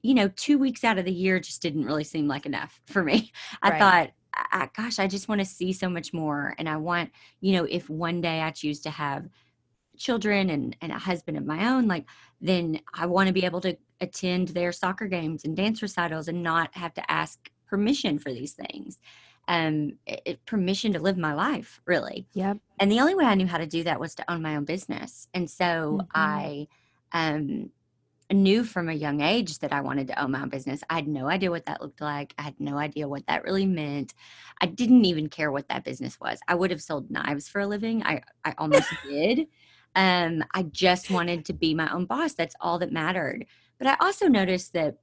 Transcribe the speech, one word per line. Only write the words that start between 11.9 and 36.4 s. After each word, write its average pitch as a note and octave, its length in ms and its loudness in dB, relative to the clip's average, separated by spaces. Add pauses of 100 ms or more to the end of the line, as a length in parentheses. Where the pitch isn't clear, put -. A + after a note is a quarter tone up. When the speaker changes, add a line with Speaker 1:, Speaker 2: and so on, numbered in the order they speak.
Speaker 1:
then E3+ 400 0 (140)
I E3+ 120 -2
wanna F#3+ 260 4
be F#3 120 2
able F3+ 180 -2
to F3+ 140 -2 (240)
attend F3+ 480 -2
their F3 240 -2
soccer F#3+ 340 -2
games E3 380 -4
and D#3 120 -4
dance G#3+ 260 0
recitals E3 460 -4
and F3 140 -4
not E3 340 0
have E3+ 180 -8
to - 160 -6
ask D#3 400 -4 (160)
permission G#3 520 2
for C#3+ 140 -6
these B2 200 -8
things. - 460 -14 (500)
Um, D#3 480 0 (120)
i-, - 180 -8
i-, - 180 -6
permission G3 480 0
to E3 80 -2
live F#3+ 160 0
my D#3 160 0
life, G#3 540 -4
really. - 480 0
Speaker 2:
Yep. G3 240 -2 (200)
Speaker 1:
And G3+ 140 6
the A#3 80 4
only E4 140 6
way F4+ 100 4
I A3 100 6
knew F#3 120 4
how E3+ 120 -2
to D#3+ 80 -2
do E3 180 -2
that D#3+ 160 0
was D#3+ 160 -6
to - 140 -8
own E3 120 -2
my D#3 140 -2
own D3 80 -2
business. - 720 -8
And F3+ 140 -2
so E3 540 0
Speaker 2:
Mm-hmm. E3+ 120 -6
Speaker 1:
I, D3 540 0 (440)
um, D3+ 580 -2 (640)
knew G3 320 6
from F3 240 -4
a E3 40 -2
young D3 280 -2
age F3 400 0
that D3 120 -4
I C#3+ 100 0
wanted C3+ 260 -4
to - 120 -4
own C3+ 120 -2
my C3+ 100 -4
own C3+ 60 -6
business. C#3 420 -6
I E3 60 0
had D3 100 -2
no C#3 220 -4
idea F#3 200 0
what E3+ 180 -4
that D3+ 140 -6
looked - 200 -14
like. D3 380 -6
I D3 40 -10
had D3 160 -10
no C#3+ 180 -4
idea D3 300 -4
what C#3 220 -8
that - 160 0
really F#3+ 220 0
meant. D3 480 -2 (460)
I F#3 60 4
didn't A#3+ 380 8
even D#3 240 2
care D3+ 240 -2
what C#3 160 -4
that C#3 160 -4
business B2+ 340 -8
was. - 300 -6